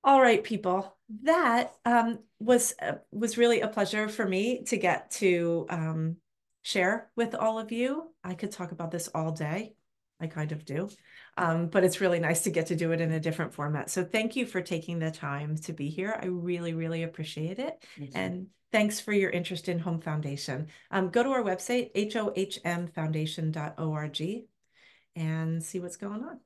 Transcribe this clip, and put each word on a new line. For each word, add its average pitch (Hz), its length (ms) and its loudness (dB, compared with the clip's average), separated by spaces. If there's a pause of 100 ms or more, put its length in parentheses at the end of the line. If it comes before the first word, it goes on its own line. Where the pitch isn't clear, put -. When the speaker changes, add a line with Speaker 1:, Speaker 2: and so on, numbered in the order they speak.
Speaker 1:
All 269 180 10
right, 226 220 8
people, 190 520 0 (280)
that, 269 500 4 (100)
um, 233 360 4 (200)
was, 247 400 4
uh, - 180 -2 (140)
was 220 280 -2
really 233 220 6
a 226 60 0
pleasure 214 400 0
for 214 180 -2
me 202 400 0
to 214 120 0
get - 340 0
to, 170 580 2
um, 160 480 -2 (440)
share 202 540 0
with 226 180 0
all 220 240 0
of 220 140 -6
you. 262 420 -2 (100)
I 185 120 -6
could 202 160 -6
talk 175 200 -8
about 165 200 -8
this 170 240 -6
all 160 160 -2
day. 156 420 -4 (460)
I 165 80 -6
kind 156 240 -6
of 151 120 -8
do. 175 260 -4 (480)
Um, 170 300 2
but 185 160 4
it's 185 160 4
really 175 200 4
nice 165 240 2
to 190 60 2
get 160 180 0
to 175 80 0
do 165 160 0
it 165 100 2
in 160 100 2
a 160 80 0
different 160 340 -2
format. 147 360 -4
So 185 160 0
thank 220 300 -2
you 254 100 0
for 185 160 -2
taking 170 380 -4
the 160 120 0
time 151 460 -4
to 160 160 -6
be 143 160 -4
here. 185 320 -4
I 185 60 -6
really, 175 460 -2
really 165 300 -2
appreciate 165 560 -6
it. 311 240 -6 (140)
Speaker 2:
Yes. 139 160 -12
Speaker 1:
And 185 340 -4 (240)
thanks 214 300 2
for 214 100 -6
your 196 200 4
interest 170 360 -4
in 175 120 0
Home 165 200 -2
Foundation. 147 680 -4 (240)
Um, 190 180 2
go 240 140 2
to 269 80 0
our 254 120 0
website, 208 520 -2
H 208 200 0
O 214 200 0
H 196 280 -2
M 175 240 -2
foundation 156 640 -2
dot 156 260 -4
O 160 140 -2
R 151 160 -4
G, 180 380 -6 (680)
and 160 460 -2
see 180 180 -6
what's 175 180 -10
going 208 260 -8
on. 320 220 -12